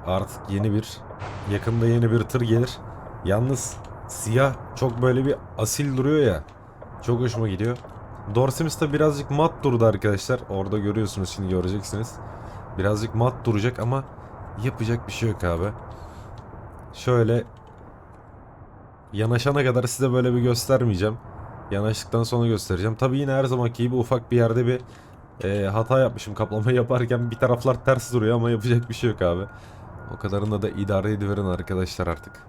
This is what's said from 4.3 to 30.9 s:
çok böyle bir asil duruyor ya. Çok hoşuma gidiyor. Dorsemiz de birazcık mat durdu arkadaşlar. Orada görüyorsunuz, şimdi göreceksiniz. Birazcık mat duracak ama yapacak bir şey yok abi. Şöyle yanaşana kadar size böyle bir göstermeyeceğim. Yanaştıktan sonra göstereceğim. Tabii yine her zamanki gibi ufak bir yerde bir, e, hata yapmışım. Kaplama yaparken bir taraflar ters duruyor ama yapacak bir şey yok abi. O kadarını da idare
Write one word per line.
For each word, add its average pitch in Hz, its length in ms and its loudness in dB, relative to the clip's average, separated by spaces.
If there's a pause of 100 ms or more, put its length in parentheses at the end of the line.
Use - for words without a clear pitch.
çok 120 260 0
böyle 127 240 4
bir 143 100 2 (220)
asil 131 400 0
duruyor 143 300 4
ya. 82 160 2 (600)
Çok 120 160 2
hoşuma 113 300 0
gidiyor. 110 280 -2 (580)
Dorsemiz 135 460 2
de 147 120 0
birazcık 147 380 2
mat 156 320 2
durdu 120 220 4
arkadaşlar. 104 540 2 (100)
Orada 98 280 -2
görüyorsunuz, 101 520 -2
şimdi 95 200 -4
göreceksiniz. 95 640 -2 (640)
Birazcık 104 380 0
mat 123 300 0
duracak 117 340 2
ama 131 240 -2 (600)
yapacak 117 440 -2
bir 101 60 -10
şey 113 160 0
yok - 140 -4
abi. 87 280 0 (1200)
Şöyle 117 500 2 (1700)
yanaşana 120 500 2
kadar 123 200 4
size 127 280 0
böyle 123 220 4
bir 123 60 4
göstermeyeceğim. 117 800 2 (540)
Yanaştıktan 107 520 0
sonra 117 240 2
göstereceğim. 104 480 0
Tabii 131 220 2
yine 139 140 0
her 135 120 4
zamanki 120 400 0
gibi 123 120 0
ufak 120 360 0
bir 120 60 4
yerde 117 280 4
bir, 123 160 0 (680)
e, 98 200 0
hata 113 320 2
yapmışım. 110 340 0
Kaplama 107 380 0
yaparken 120 600 2
bir 117 40 -6
taraflar 123 500 2
ters 127 280 2
duruyor 113 220 4
ama 117 160 2
yapacak 117 380 2
bir 117 40 -4
şey 117 160 0
yok - 120 -2
abi. 90 220 2 (720)
O - 40 -12
kadarını 101 440 -2
da 104 80 0
idare 98 420 0